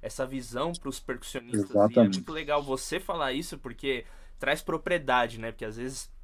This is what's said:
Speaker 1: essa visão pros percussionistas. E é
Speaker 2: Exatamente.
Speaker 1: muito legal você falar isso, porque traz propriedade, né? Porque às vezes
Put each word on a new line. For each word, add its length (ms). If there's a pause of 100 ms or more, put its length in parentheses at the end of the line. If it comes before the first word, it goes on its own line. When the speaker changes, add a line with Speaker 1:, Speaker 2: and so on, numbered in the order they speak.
Speaker 1:
essa 240
visão 500
pros 240
percussionistas. 880
E 100
é 40
Speaker 2:
Exatamente. 60
Speaker 1:
muito 220
legal 320
você 360
falar 340
isso, 240
porque 480 (340)
traz 220
propriedade, 800
né? 120
Porque 140
às 120
vezes 340 (120)